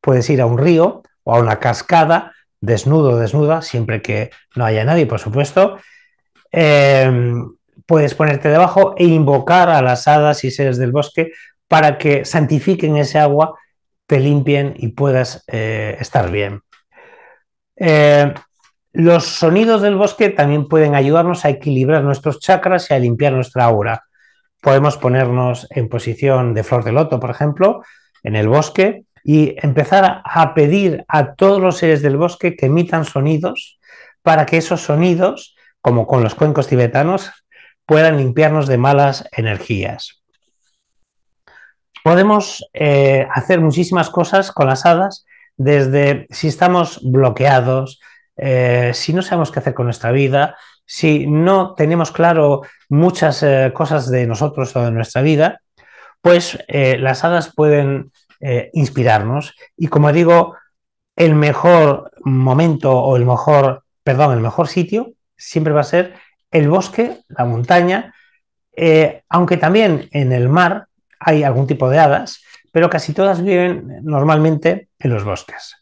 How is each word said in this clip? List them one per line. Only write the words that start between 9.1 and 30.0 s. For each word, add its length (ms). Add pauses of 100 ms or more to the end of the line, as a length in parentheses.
a 120
las 260
hadas 360
y 80
seres 260
del 140
bosque 400 (360)
para 300
que 280
santifiquen 720
ese 220
agua, 360 (500)
te 140
limpien 560
y 140
puedas, 580
eh, 540
estar 280
bien. 320 (1160)
Eh, 560 (580)
los 320
sonidos 580
del 140
bosque 340
también 380
pueden 280
ayudarnos 500
a 40
equilibrar 540
nuestros 380
chakras 500
y 20
a 60
limpiar 320
nuestra 320
aura. 400 (580)
Podemos 360
ponernos 720
en 180
posición 680
de 120
flor 180
de 80
loto, 300
por 80
ejemplo, 540 (400)
en 120
el 140
bosque 560 (180)
y 320 (100)
empezar 380